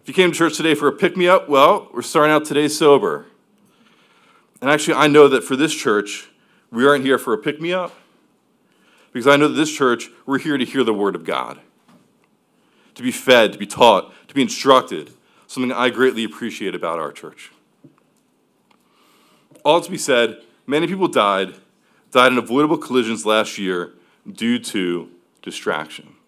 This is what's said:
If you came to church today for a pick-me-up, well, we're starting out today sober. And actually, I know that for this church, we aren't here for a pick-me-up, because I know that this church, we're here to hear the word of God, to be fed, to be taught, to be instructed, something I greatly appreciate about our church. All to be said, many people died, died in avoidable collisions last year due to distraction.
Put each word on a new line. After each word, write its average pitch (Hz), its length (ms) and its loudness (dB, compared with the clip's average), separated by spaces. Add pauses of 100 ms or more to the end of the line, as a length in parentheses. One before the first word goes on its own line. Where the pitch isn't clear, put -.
If - 60 -18
you 135 60 -14
came 180 180 2
to 151 60 -8
church 156 180 0
today 160 180 0
for 147 140 0
a 135 60 2
pick-me-up, 180 560 0
well, 147 440 4
we're 120 80 -8
starting 151 300 2
out 151 140 2
today 147 240 -2
sober. 135 560 2 (1400)
And 131 100 0
actually, 151 220 0
I 139 140 4
know 147 200 8
that 131 160 2
for 131 140 -4
this 156 180 -2
church, - 540 -4 (420)
we 117 160 0
aren't 143 160 2
here 135 140 0
for 117 160 -4
a 107 40 -2
pick-me-up, 165 560 -6 (1160)
because 123 160 -2
I 143 80 6
know 147 120 4
that 135 60 0
this 151 180 -2
church, 123 380 -2 (160)
we're 135 140 -4
here 147 180 -4
to 127 80 -2
hear 135 180 -4
the 113 100 0
word 101 220 -2
of 82 80 -12
God, 65 360 -8 (1400)
to - 80 -14
be 123 80 -4
fed, 117 420 4
to - 60 -18
be 101 80 -8
taught, 110 440 2 (160)
to - 60 -20
be 139 80 0
instructed, 123 680 0 (340)
something 127 260 -6
I 123 200 -2
greatly 113 320 0
appreciate 107 500 -10
about 85 240 -8
our 76 140 -8
church. - 400 -20 (2000)
All 160 180 2
to 180 100 -14
be 185 80 -10
said, 117 420 -2 (240)
many 156 220 -4
people 185 200 -2
died, 98 460 0 (560)
died 127 220 4
in 123 80 0
avoidable 147 400 0
collisions 117 440 -4
last 107 360 -2
year 90 340 -6 (360)
due 113 280 -4
to 90 540 -6 (320)
distraction. - 720 -10 (120)